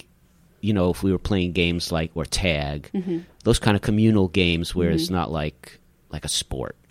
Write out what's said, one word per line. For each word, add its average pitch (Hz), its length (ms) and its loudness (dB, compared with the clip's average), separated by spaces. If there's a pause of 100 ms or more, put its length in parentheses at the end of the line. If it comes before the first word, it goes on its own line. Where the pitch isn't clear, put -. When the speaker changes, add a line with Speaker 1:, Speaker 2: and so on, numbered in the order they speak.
(600)
Speaker 1:
you 107 120 0
know, 90 180 4
if - 120 -4
we 95 100 4
were 90 60 2
playing 90 340 0
games 85 400 0
like, 82 220 -2
or 78 100 -4
tag, 73 720 -2
Speaker 2:
Mm-hmm. 175 260 -4 (240)
Speaker 1:
those 117 160 4
kind 107 160 2
of 95 60 0
communal 107 460 4
games 85 460 0
where 85 160 0
it's 82 140 0
Speaker 2:
Mm-hmm. 90 100 -2
Speaker 1:
not 87 180 -2
like, - 460 -6 (320)
like 76 140 -10
a - 40 -8
sport. - 480 -6 (140)